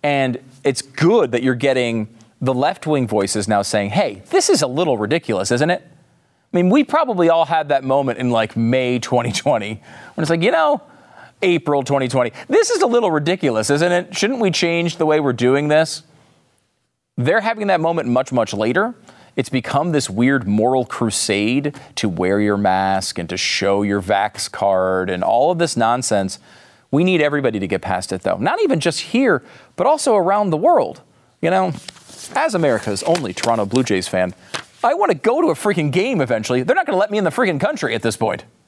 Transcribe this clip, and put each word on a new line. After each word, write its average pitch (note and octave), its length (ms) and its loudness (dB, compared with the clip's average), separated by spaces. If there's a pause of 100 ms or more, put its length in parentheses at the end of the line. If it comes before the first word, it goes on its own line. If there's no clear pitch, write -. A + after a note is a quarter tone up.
And C#3 360 0 (240)
it's C#3 180 0
good E3 520 2
that A#2+ 100 0
you're B2+ 100 2
getting A#2 540 0 (320)
the C3 140 0
left-wing C#3+ 540 0
voices G2+ 420 -2
now G2+ 120 2
saying, G2+ 280 -2
"Hey, A#2 400 -2
this G4 200 2
is F#4+ 120 4
a C#3+ 60 0
little C#3 300 0
ridiculous, G#2 540 -2
isn't C3+ 180 2
it?" - 160 -2 (680)
I - 20 -2
mean, F3+ 140 4
we C#4 160 4
probably A#3 440 2
all E3 140 4
had D#3 260 -2
that C3+ 140 2
moment C3 360 0
in, B2+ 100 0
like, A2+ 260 0
May B2 440 0
twenty A#2 340 -2
twenty G#2+ 480 -2 (340)
when E3+ 80 -4
it's D3+ 60 -4
like, E3 120 2
"You F3 100 2
know, - 300 2 (600)
April D3+ 420 0
twenty C3 240 0
twenty, A#2+ 240 0 (160)
this G#4 220 2
is G#4+ 120 0
a F#4 60 2
little A#3 240 2
ridiculous, D3 580 0
isn't D#3 220 2
it? F3 240 -2
Shouldn't A#3+ 240 0
we G#3 100 2
change E3+ 460 0
the E3 100 0
way D#3 140 4
we're C#3 140 0
doing B2+ 340 2
this?" D#3 360 0 (1120)
They're D#3+ 240 2
having G#3+ 260 -2
that F3+ 140 2
moment E3 260 -2
much, B2 240 0
much A#2 220 0
later. B2 420 0 (400)
It's C3+ 140 -2
become D3 420 -2
this C#3+ 180 0
weird A#2+ 380 0
moral A#2+ 380 2
crusade A#2 920 -2 (200)
to - 120 -4
wear F#2 320 0
your G#2 180 2
mask F#2+ 600 -2
and E2+ 80 -8
to F#2 80 -8
show G2 460 0
your G2+ 200 0
vax G2+ 480 -2
card F#2 600 0
and F2+ 160 -2
all B2 260 2
of F3 60 -2
this E3 180 -2
nonsense. A2+ 640 0 (520)
We D3+ 120 2
need F3+ 160 2
everybody C#3 400 0
to F#2+ 80 -4
get F2+ 140 -2
past F#2 320 -4
it, F#2 80 -6
though. F#2 160 0
Not A3 240 0
even C4+ 180 2
just D#3 220 -2
here, A#3 420 0 (320)
but F#3 100 0
also C#4+ 300 2
around G3 360 2
the D#3 60 0
world. G3 440 2 (400)
You E3 80 0
know, F#3 240 0 (640)
as C#4+ 200 0
America's A2+ 480 0
only D3+ 300 0
Toronto A2+ 320 0
Blue A#2+ 180 0
Jays F#2+ 240 0
fan, F#2 260 -2 (500)
I A#3+ 100 2
want - 180 0
to E3 60 0
go B3 240 0
to E4 60 2
a E3 80 0
freaking D#3 360 -2
game G3 300 0
eventually. B2 400 0
They're G3+ 140 0
not F#4+ 100 0
gonna G3 140 0
let G#3 100 0
me G#3 80 -2
in G#3+ 60 0
the E3+ 80 0
freaking F#3 280 0
country E3+ 360 -2
at A2 80 -4
this A2+ 120 0
point. G#2+ 300 -4 (220)